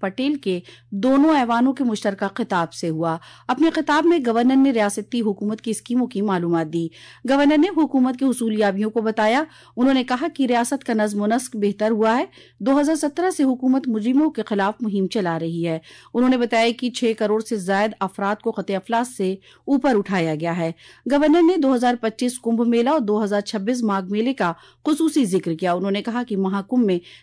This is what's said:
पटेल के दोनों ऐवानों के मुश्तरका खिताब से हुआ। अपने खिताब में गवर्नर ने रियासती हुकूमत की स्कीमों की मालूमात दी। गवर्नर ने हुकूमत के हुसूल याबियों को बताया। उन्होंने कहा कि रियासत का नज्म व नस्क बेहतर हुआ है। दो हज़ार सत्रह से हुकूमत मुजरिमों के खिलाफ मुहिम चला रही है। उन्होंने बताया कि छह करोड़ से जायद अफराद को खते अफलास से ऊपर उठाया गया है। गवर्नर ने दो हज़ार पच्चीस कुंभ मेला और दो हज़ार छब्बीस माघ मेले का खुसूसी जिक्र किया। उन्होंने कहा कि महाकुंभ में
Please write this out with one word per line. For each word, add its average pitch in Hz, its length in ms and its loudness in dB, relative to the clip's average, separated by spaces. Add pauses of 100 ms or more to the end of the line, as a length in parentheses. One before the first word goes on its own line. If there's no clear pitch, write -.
पटेल 254 340 -2
के 185 260 -4 (340)
दोनों 269 400 4
ऐवानों 247 360 2
के 262 120 -2
मुश्तरका 208 440 -2
खिताब 185 420 -2
से - 180 -6
हुआ। 160 300 -2 (300)
अपने 285 220 2
खिताब 311 340 0
में 330 220 4
गवर्नर 240 300 2
ने 269 160 6
रियासती 214 480 -2
हुकूमत 208 400 -4
की 226 140 -4
स्कीमों 247 320 -2
की 220 160 -6
मालूमात 170 440 0
दी। 165 240 -4 (360)
गवर्नर 285 320 4
ने 320 120 4
हुकूमत 269 460 0
के 269 80 -4
हुसूल 233 340 -2
याबियों 208 320 0
को 220 120 -2
बताया। 220 440 0 (300)
उन्होंने 262 280 2
कहा 254 240 -2
कि 277 180 -2
रियासत 240 360 0
का 240 120 -4
नज्म 214 260 0
व 208 60 0
नस्क 233 300 -2
बेहतर 202 340 0
हुआ 220 220 2
है। 277 160 0 (320)
दो 262 140 2
हज़ार 294 220 2
सत्रह 311 340 -2
से 359 120 -2
हुकूमत 254 460 0
मुजरिमों 247 420 2
के 226 140 -6
खिलाफ 202 380 -2
मुहिम 196 260 -2
चला 185 280 -2
रही 165 280 -4
है। 160 160 -4 (340)
उन्होंने 254 220 2
बताया 233 360 2
कि 240 200 -4
छह 226 220 0
करोड़ 214 280 0
से 220 160 -6
जायद 196 440 -2
अफराद 196 400 -4
को 226 100 -4
खते 196 220 -6
अफलास 233 420 -4
से 190 200 -2 (320)
ऊपर 269 280 2
उठाया 185 400 -2
गया 165 180 -4
है। 165 180 -4 (360)
गवर्नर 302 340 4
ने 349 160 4
दो 269 140 2
हज़ार 247 260 2
पच्चीस 240 400 -4
कुंभ 233 300 0
मेला 233 240 2
और 320 100 2
दो 208 160 0
हज़ार 208 240 0
छब्बीस 220 420 -4
माघ 196 220 -2
मेले 214 280 -2
का 175 200 -2 (300)
खुसूसी 302 480 2
जिक्र 190 80 2 (100)
किया। 175 240 -2
उन्होंने 196 280 -2
कहा 240 200 -4
कि 226 140 -6
महाकुंभ 196 500 0
में 180 140 2 (220)